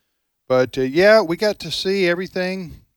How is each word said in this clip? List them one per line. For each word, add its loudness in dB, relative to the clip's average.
But, 0
uh, -2
yeah, 4
we -4
got -2
to -12
see -2
everything. -6